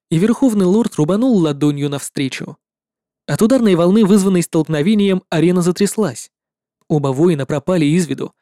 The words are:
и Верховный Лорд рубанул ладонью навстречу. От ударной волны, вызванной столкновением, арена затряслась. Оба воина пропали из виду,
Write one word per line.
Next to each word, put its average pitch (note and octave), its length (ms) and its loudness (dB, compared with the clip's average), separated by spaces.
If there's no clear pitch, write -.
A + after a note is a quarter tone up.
и D#3+ 80 0
Верховный G#3+ 480 2
Лорд G#3 300 0
рубанул G#3 420 0
ладонью D3 500 -2
навстречу. C#3 680 -8
От D3 120 -2
ударной A3+ 360 2
волны, F#3 280 4
вызванной F#3+ 380 2
столкновением, F#3 840 0
арена E3+ 340 0
затряслась. E3 720 -2
Оба D3 200 -2
воина C#3 380 0
пропали D#3+ 380 -2
из D#3 240 0
виду, - 340 -10